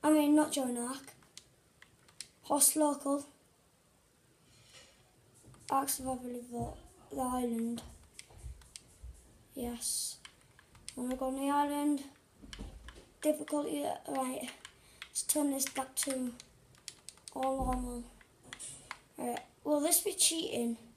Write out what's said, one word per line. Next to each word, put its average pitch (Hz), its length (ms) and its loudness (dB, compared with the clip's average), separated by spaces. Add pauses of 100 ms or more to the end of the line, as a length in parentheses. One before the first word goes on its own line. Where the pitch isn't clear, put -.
I 302 80 6
mean, 302 240 8
not 302 160 6
join 247 260 0
Ark. 262 360 -8 (1300)
Host 294 320 4
local. 285 500 2 (2500)
Ark 269 200 2
Survival 247 460 -4
Evolved. 240 440 -6 (320)
The 277 100 -2
island. 240 600 0 (1700)
Yes. 240 640 -4 (760)
Wanna 254 200 -4
go 262 120 -2
on 262 80 -2
the 277 140 0
island? 285 540 2 (1160)
Difficulty, 294 640 0
uh, - 140 -2 (100)
right. 262 420 -4 (600)
Let's - 140 -4
turn 294 280 2
this 269 160 -2
back 262 280 -6
to 254 380 -2 (1000)
all 269 320 0
normal. 247 380 -2 (1120)
Right. 247 260 -4 (220)
Will 294 160 4
this 330 180 6
be 381 140 -2
cheating? 240 640 0 (200)